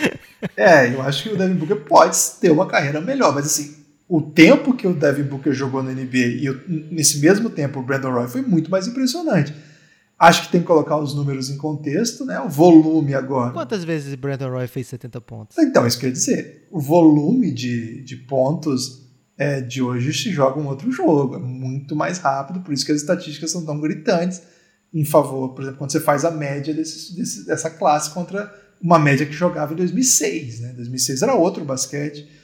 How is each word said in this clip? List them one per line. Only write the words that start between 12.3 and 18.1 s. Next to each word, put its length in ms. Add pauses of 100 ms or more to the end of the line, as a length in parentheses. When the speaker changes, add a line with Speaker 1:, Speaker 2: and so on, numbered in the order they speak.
Speaker 1:
O 60
volume 680
agora. 400
Speaker 2:
Quantas 300
vezes 280
o 60
Brandon 320
Roy 160
fez 200
setenta 320
pontos? 380
Speaker 1:
Então, 300
isso 120
que 60
eu 40
ia 40
dizer. 580
O 80
volume 720
de, 520
de 140